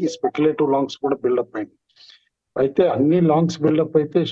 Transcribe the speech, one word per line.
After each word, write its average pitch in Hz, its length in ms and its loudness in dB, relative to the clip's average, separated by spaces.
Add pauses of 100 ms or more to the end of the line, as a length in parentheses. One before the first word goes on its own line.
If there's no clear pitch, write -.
ఈ 160 120 0
speculative 151 580 -2
longs 139 300 -4
కూడా 135 200 -2
బిల్డప్ 123 340 -2
అయింది. - 180 -10 (880)
అయితే 139 200 0 (120)
అన్ని 151 260 2 (100)
longs 160 340 0
బిల్డప్ 156 360 2
అయితే 151 200 -2 (120)